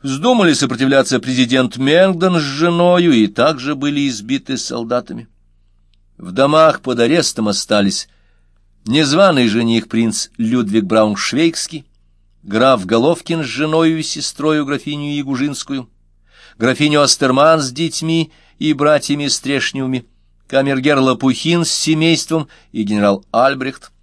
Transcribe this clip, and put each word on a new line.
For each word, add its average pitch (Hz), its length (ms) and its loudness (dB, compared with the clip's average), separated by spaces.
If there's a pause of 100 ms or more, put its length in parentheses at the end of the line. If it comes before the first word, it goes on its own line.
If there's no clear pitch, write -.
Вздумали 170 480 2
сопротивляться 131 640 2
президент 127 600 0
Мэнгдон 175 600 2
с 156 40 0
женою 170 720 2
и 110 120 4
также 135 480 -2
были 143 320 -2
избиты 120 520 -6
солдатами. 117 720 -6 (880)
В 90 120 -16
домах 143 520 2
под 123 180 -2
арестом 120 480 0
остались 101 640 -2 (760)
незваный 143 640 2
жених 113 400 0
принц 113 480 -2
Людвиг 110 480 0
Брауншвейгский, 110 1000 -2 (560)
граф 110 420 2
Головкин 147 600 0
с - 20 -8
женою 160 520 0
и 156 40 -6
сестрою 151 640 -4
графиню 147 500 -6
Ягужинскую, 135 720 -6 (720)
графиню 147 420 2
Остерман 143 640 4
с 131 100 -8
детьми 160 580 -4 (280)
и 156 160 0
братьями 143 540 0
Стрешневыми, 131 760 -4 (420)
камергер 135 520 0
Лопухин 131 680 0
с - 60 -4
семейством 160 800 0 (240)
и 113 100 -4
генерал 101 500 0
Альбрехт. 131 580 -2 (120)